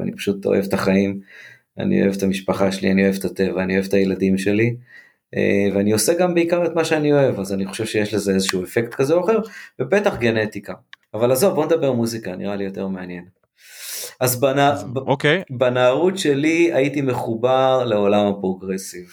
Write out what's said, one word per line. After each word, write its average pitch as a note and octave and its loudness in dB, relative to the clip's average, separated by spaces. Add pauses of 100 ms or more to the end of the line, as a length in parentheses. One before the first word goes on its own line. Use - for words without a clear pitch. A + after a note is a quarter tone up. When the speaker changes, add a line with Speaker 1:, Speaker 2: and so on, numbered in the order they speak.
Speaker 1:
אני F#2+ -4
פשוט G2+ -4
אוהב G2 2
את G2 -6
החיים, G2 2 (580)
אני G2 0
אוהב G2 2
את G2 -8
המשפחה F#2+ 0
שלי, F#2+ 0
אני G2 4
אוהב G2 4
את G2 -6
הטבע, F#2 -2
אני F#2 -2
אוהב F#2+ 0
את G2 -4
הילדים F#2+ 2
שלי, G#2+ 0 (600)
אה, G2+ 2
ואני G2+ 0
עושה A2 0
גם F3+ 0
בעיקר E3+ 0
את E3 -4
מה E3+ 0
שאני D3+ 0
אוהב, B2+ 2
אז F#2+ -6
אני F#2+ -4
חושב G#2+ -6
שיש G#2+ -2
לזה G2 0
איזשהו F#2+ 0
אפקט - -2
כזה C#3 2
או F3+ 2
אחר, A3 2 (400)
ובטח F#3+ 0
גנטיקה. A2 -2 (400)
אבל A#2+ 2
עזוב, F3 2
בוא D3+ 0
נדבר D#3 2
מוזיקה, A2+ -4
נראה G2 -6
לי G2+ -6
יותר F#2+ -6
מעניין. F2+ -10 (960)
אז A#2+ 0
בנע-, C#3 2
Speaker 2:
אז, - -6
Speaker 1:
ב-, B2 -6
Speaker 2:
אוקיי. D3 0
Speaker 1:
בנערות B2+ 2
שלי D#3 2
הייתי C#3+ 0
מחובר B2+ 2
לעולם G#2 2
הפרוגרסיב, F#2+ -4